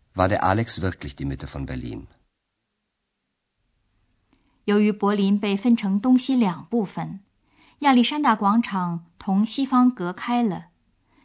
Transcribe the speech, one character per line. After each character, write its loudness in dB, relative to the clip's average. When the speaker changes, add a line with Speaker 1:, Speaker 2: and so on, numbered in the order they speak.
Speaker 1:
war 4
der 0
Alex 0
wirklich -6
die -8
Mitte -8
von -10
Berlin. -10
Speaker 2:
由 2
于 4
柏 0
林 2
被 0
分 4
成 -2
东 4
西 0
两 0
部 -2
分， -10
亚 4
历 6
山 -2
大 2
广 2
场 -4
同 0
西 -2
方 4
隔 -6
开 -2
了， -4